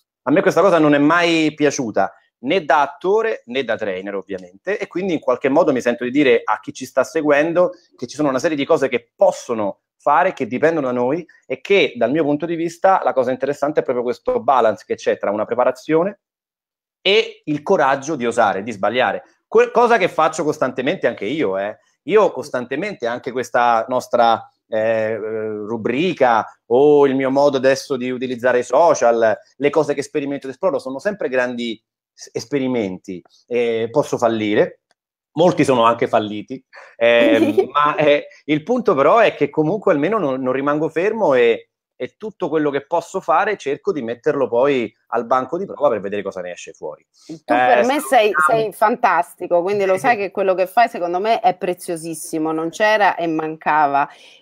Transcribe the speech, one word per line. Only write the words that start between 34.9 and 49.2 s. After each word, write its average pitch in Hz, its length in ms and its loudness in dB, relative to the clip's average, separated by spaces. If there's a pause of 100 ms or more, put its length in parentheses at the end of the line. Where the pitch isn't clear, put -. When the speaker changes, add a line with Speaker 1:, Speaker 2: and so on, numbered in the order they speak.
Speaker 1:
molti 160 300 2
sono 123 200 4
anche 117 240 2
falliti, 107 560 -4 (340)
ehm, 117 720 4
Speaker 2:
<laughs> - 40 -14
Speaker 1:
ma, 147 240 2
eh, 147 320 2 (180)
il 156 180 -2
punto 220 320 0
però 151 240 4
è 170 160 4
che 143 140 -2
comunque 151 440 -2
almeno 165 240 0
non, 135 240 -4
non 127 120 -2
rimango 147 360 -2
fermo 190 440 0
e, 117 360 2 (260)
e 123 220 -10
tutto 208 320 -8
quello 151 220 0
che 135 160 -4
posso 220 340 -4
fare 190 360 0
cerco 139 360 -6
di 147 80 -8
metterlo 120 480 -2
poi 120 420 0 (220)
al 117 140 -2
banco 131 300 0
di 190 80 -8
prova 120 240 -2
per 110 100 -2
vedere 101 240 -6
cosa 92 180 -8
ne 90 120 -10
esce 82 200 -18
fuori. 76 320 -14 (400)
Speaker 2:
Tu - 80 -2
Speaker 1:
Eh, 123 120 2
Speaker 2:
per 123 200 4
me 277 140 0
sei, 214 340 2
Speaker 1:
salutiamo. 160 280 2
Speaker 2:
sei 214 120 -4
fantastico, 180 880 0